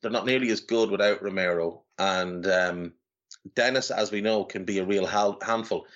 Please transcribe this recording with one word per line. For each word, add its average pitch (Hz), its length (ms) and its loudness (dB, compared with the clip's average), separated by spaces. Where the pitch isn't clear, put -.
they're 113 100 -4
not 98 140 -2
nearly 127 240 2
as 107 120 2
good 113 300 2
without 101 320 2
Romero, 90 600 -2
and, 92 500 -2
um, 87 460 0
Dennis, 127 380 0
as 104 200 -2
we 104 100 -4
know, 107 220 2
can 95 220 -8
be 98 140 -2
a 92 60 0
real 95 200 2
ha-, 101 360 0
handful. 113 540 -4